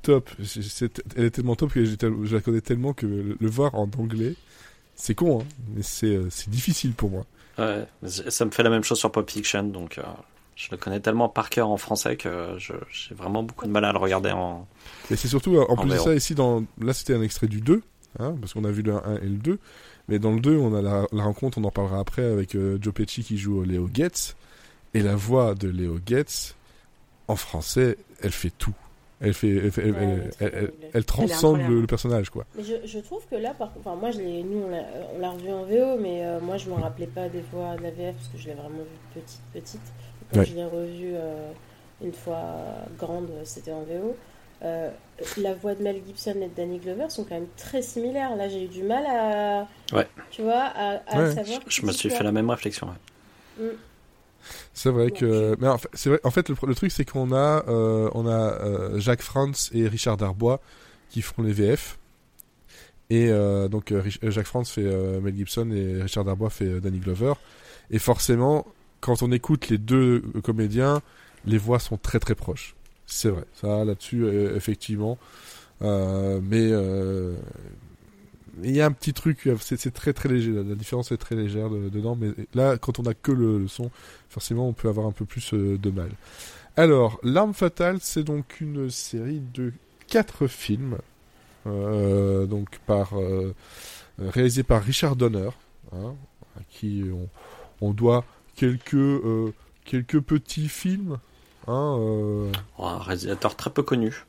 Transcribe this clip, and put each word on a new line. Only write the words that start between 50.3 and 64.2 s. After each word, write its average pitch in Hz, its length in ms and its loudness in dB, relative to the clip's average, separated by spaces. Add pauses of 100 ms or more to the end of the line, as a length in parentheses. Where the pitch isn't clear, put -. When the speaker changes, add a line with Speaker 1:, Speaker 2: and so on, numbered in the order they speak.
Speaker 3:
tu - 120 -10
vois, 233 200 2
à, 202 460 -2
à - 100 2
Speaker 1:
Ouais. 156 160 4
Speaker 3:
savoir 220 320 -6
Speaker 2:
Je, - 80 -18
je - 60 -2
Speaker 3:
qui 107 60 -4
Speaker 2:
me 101 40 2
Speaker 3:
dit 87 80 -2
Speaker 2:
suis - 100 -2
Speaker 3:
quoi. 240 100 0
Speaker 2:
fait - 60 0
la 104 80 2
même 110 180 2
réflexion, 107 360 -4 (720)
ouais. 220 80 -6
Speaker 3:
Mm. 226 40 -4 (1000)
Speaker 1:
C'est - 180 0
vrai 120 180 4
Speaker 3:
Donc, 120 100 -2
Speaker 1:
que, 110 400 4
Speaker 3:
je - 20 -10
Speaker 1:
mais 127 80 4
en 127 80 4
fait, - 160 -8
c'est - 160 -2
vrai, 147 160 6
en 127 60 6
fait, 170 180 2
le, 139 80 -2 (100)
le 131 80 2
truc, - 180 0
c'est 147 120 0
qu'on 127 280 -2
a, 147 360 4
euh, 110 460 4
on 117 120 -2
a, 117 40 2 (320)
euh, 101 380 -2
Jacques 120 200 2
Frantz 139 540 -2
et 113 140 4
Richard 110 280 0
Darbois 107 440 2 (500)
qui 117 100 -4
font - 220 -4
les 110 100 2
V 104 240 4
F. - 220 -10 (1120)
Et, 117 180 6
euh, 101 400 4
donc, 104 240 -2
euh, 98 80 2
Rich-, 98 240 -4